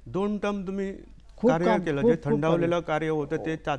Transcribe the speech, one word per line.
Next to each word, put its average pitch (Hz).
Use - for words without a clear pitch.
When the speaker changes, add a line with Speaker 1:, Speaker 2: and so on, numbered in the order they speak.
Speaker 1:
दोन 202
टर्म 196
तुम्ही 196
Speaker 2:
खूप 208
Speaker 1:
कार्य 170
Speaker 2:
काम, 214
Speaker 1:
केलं, 151
Speaker 2:
खूप, 226
Speaker 1:
जे 165
Speaker 2:
खूप 160
Speaker 1:
थंडावलेलं 165
Speaker 2:
कार्य. -
Speaker 1:
कार्य 156
होतं 156
ते 160
चा-, 156